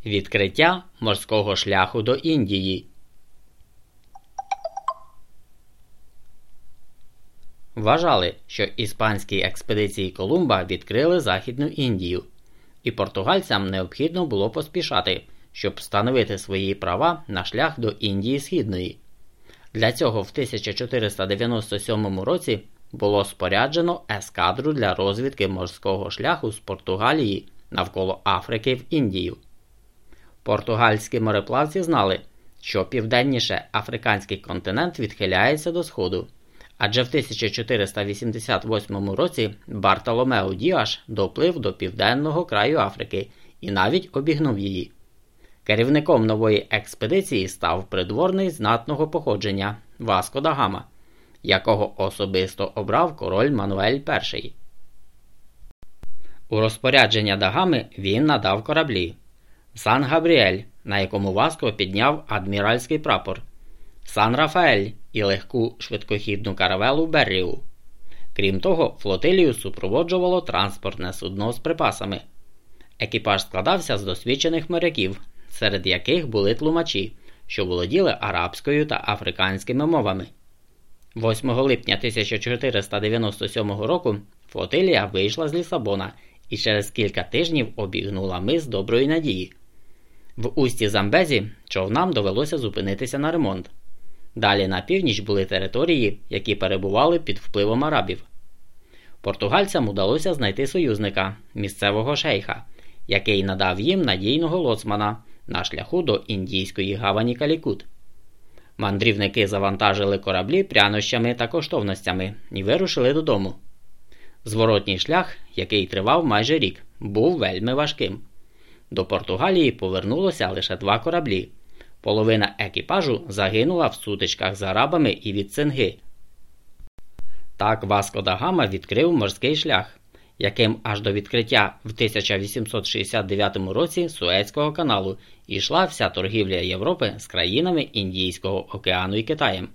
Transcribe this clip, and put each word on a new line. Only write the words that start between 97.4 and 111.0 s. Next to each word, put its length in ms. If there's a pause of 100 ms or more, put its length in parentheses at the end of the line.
арабів. 400 (960)
Португальцям 680
удалося 460
знайти 320
союзника, 720 (180)
місцевого 600
шейха, 480 (440)
який 360
надав 360
їм 220
надійного 560
лоцмана 640 (240)
на 180
шляху 380
до 140 (100)
індійської 680
гавані 400
Калікут. 500 (920)
Мандрівники 680
завантажили 720
кораблі 440
прянощами 720